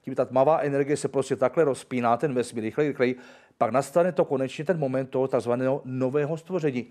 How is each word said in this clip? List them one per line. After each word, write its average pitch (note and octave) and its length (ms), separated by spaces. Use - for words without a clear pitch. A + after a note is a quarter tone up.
tím C3 140
ta C3 100
tmavá C3+ 340
energie C#3+ 380
se C#3 100
prostě C3+ 280
takhle B2+ 280
rozpíná, A#2+ 540
ten D3 160
vesmír A#2 300
rychleji, C#3+ 260
rychleji, B2+ 260
pak A2+ 140
nastane E3+ 400
to E3+ 140
konečně C3+ 400
ten E3+ 140
moment C3+ 300
toho C3 180
takzvaného B2+ 580
nového C3 520
stvoření. D3+ 540